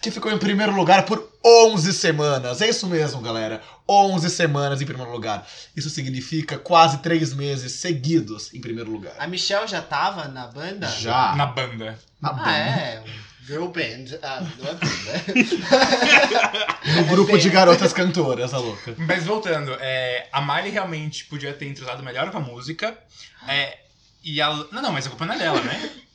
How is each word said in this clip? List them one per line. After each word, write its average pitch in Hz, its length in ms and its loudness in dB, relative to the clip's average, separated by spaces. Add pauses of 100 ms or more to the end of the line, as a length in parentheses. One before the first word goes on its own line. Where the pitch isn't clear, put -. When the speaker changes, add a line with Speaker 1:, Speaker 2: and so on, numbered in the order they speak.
Speaker 1:
que 226 100 -6
ficou 220 220 -4
em 208 60 0
primeiro 202 360 2
lugar 185 300 6
por 214 260 -4 (140)
onze 220 480 8
semanas. 147 680 0
É 220 80 2
isso 220 180 -2
mesmo, 151 320 -2
galera, 110 420 -6 (260)
onze 196 420 4
semanas 143 500 0
em 139 60 -4
primeiro 127 260 -10
lugar. 110 340 -6 (300)
Isso 151 140 -6
significa 135 680 -6
quase 165 400 6
três 160 360 0
meses 135 380 -6
seguidos 143 800 -2
em - 60 -14
primeiro 113 300 -8
lugar. 101 280 -10
Speaker 2:
A 143 100 -6
Michelle 196 400 -2
já 196 140 -6
tava 165 460 -4
na 131 180 -12
banda? 156 420 -10
Speaker 1:
Já. 117 480 0
Speaker 3:
Na 143 100 4
banda. 113 520 -6 (220)
Speaker 1:
Na 147 100 -4
Speaker 2:
Ah, - 20 -6
Speaker 1:
banda. 135 180 -2
Speaker 2:
é. 151 520 -2 (420)
Girl 147 220 -6
band. 135 560 -8
Ah, 135 180 -8 (160)
não 131 140 -10
é 165 40 -8
banda. 233 2000 2 (100)
Speaker 1:
<laughs> 151 140 2
No 170 80 4
grupo 180 340 6
de 151 80 4
Speaker 2:
É 190 40 4
band. 165 40 0
Speaker 1:
garotas 180 380 8
cantoras, 139 640 0
a 139 40 0
louca. 117 400 -8
Speaker 3:
Mas 165 260 -2
voltando, 165 560 -2
é, 127 520 -4
a 139 80 0
Miley 156 300 -2
realmente 160 560 -6
podia 143 260 -10
ter 143 140 -12
entrosado 135 360 -10
melhor 135 280 -6
com - 80 -8
a - 20 -6
música. 151 560 -8 (520)
É, 139 300 -2 (440)
e 151 180 -4
a, 147 80 2 (240)
não, 247 100 -8
não, 240 100 -2
mas 135 140 -4
a 135 40 -8
culpa 127 160 -8
não 214 80 -4
é 311 40 -6
dela, 151 220 0
né? - 300 -6 (240)